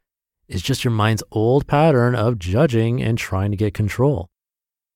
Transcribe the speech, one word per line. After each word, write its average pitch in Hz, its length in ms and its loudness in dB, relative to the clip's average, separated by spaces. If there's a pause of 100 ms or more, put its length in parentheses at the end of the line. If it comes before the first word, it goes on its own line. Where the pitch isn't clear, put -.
(500)
is 87 120 -6
just - 220 -4
your 123 80 0
mind's 107 400 0
old 120 360 0
pattern 135 480 4
of 117 220 0
judging 117 640 0
and 117 160 -2
trying 98 340 -4
to 98 60 -4
get 104 160 -2
control. 113 560 -2 (680)